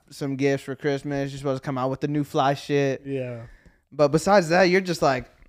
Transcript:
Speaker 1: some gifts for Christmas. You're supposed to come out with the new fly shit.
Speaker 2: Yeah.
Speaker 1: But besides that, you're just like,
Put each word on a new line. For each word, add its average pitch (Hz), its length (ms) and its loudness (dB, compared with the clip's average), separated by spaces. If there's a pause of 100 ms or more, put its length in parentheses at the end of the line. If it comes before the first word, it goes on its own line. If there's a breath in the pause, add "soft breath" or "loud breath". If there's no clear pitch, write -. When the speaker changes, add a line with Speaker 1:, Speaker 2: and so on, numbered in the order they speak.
(120)
Speaker 1:
some 139 240 -8
gifts 139 280 0
for 131 120 -10
Christmas. 139 560 -4
You're 139 80 -14
supposed 135 240 -4
to - 20 -18
come 135 140 -4
out 131 100 -2
with 135 120 -6
the 147 60 -2
new 147 160 -2
fly 143 300 0
shit. 139 520 -2
Speaker 2:
Yeah. 123 420 -8 (440 soft breath)
Speaker 1:
But 143 180 4
besides 170 400 4
that, 185 160 4
you're 180 160 4
just 175 200 -4
like, 131 240 2 (240)